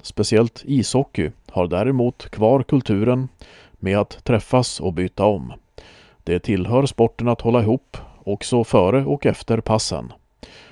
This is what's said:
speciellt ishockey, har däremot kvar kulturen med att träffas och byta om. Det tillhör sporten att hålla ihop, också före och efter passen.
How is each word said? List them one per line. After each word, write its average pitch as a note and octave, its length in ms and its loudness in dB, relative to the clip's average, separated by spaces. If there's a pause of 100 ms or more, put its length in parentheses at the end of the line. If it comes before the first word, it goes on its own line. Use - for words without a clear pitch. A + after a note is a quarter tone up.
speciellt - 640 0
ishockey, B2+ 680 -2 (200)
har F2+ 160 0
däremot A#2+ 600 -2
kvar B2 340 2
kulturen B2 640 0 (520)
med F#2+ 180 0
att - 260 -4
träffas B2 560 0
och E2+ 140 -4
byta F2+ 320 -2
om. C#2+ 280 0 (680)
Det F2 160 0
tillhör G#2+ 460 0
sporten A#2 420 0
att A#2 140 0
hålla A#2+ 200 2
ihop, A2 360 -2 (260)
också A2 400 -2
före A#2 420 2
och C#3+ 200 -2
efter - 340 0
passen. E2+ 540 -4 (580)